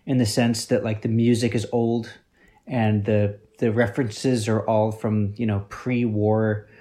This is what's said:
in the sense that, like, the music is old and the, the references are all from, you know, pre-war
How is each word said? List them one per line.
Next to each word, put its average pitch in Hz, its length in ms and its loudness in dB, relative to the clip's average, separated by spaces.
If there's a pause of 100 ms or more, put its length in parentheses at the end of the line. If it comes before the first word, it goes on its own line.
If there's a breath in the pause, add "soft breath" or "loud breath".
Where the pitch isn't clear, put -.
in 131 120 2
the 123 80 4
sense 117 400 0
that, - 180 0
like, 107 180 -4
the 123 60 -4
music 117 460 2
is 110 180 -2
old 117 400 -2 (540 soft breath)
and 107 380 0
the, 104 340 2 (200)
the 117 140 0
references 117 760 0
are 110 180 2
all 110 260 2
from, 107 440 -2
you 120 100 -4
know, 104 220 -2
pre-war 110 1000 0 (120)